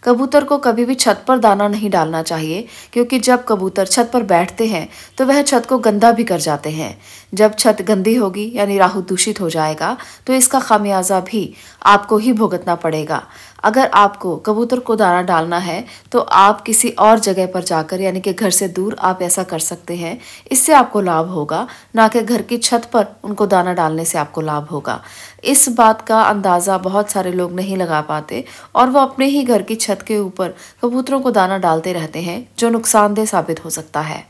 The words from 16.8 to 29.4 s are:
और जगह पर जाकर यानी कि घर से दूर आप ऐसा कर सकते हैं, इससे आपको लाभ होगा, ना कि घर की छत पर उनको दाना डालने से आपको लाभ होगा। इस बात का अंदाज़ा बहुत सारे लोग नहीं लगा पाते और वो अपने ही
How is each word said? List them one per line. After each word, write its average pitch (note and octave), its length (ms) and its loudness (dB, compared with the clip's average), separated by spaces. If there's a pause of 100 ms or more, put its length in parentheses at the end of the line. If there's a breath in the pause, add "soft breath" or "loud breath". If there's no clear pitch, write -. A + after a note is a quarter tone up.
और G#3+ 300 4
जगह F#3+ 260 0
पर F#3 180 -6
जाकर E3 360 -4
यानी F#3+ 200 -2
कि F#3+ 120 -4
घर F#3 180 -2
से F#3 180 0
दूर F#3+ 320 -4
आप F#3 220 0
ऐसा F3 200 -2
कर F#3 180 -6
सकते F3 360 -8
हैं, E3+ 220 -10 (340 loud breath)
इससे C4+ 220 4
आपको A#3+ 260 4
लाभ E3+ 280 0
होगा, F3 380 -4 (280 loud breath)
ना A3 140 4
कि A3+ 140 0
घर A#3 200 -2
की A#3+ 160 -4
छत A#3 340 -2
पर G#3+ 140 2 (180)
उनको G#3 220 -2
दाना F3+ 280 2
डालने D#3+ 300 -2
से E3 140 -2
आपको D3+ 220 -6
लाभ D3+ 260 -6
होगा। C#3+ 340 -8 (440 loud breath)
इस C#4 260 2
बात A3 320 4
का A3 200 2
अंदाज़ा F#3+ 580 2
बहुत G3 300 -2
सारे F#3 220 -4
लोग F3+ 220 -4
नहीं F#3+ 220 -4
लगा E3 260 -2
पाते D3+ 420 -8 (300 loud breath)
और B3+ 160 4
वो C#4 100 4
अपने C4+ 260 0
ही C#4 180 0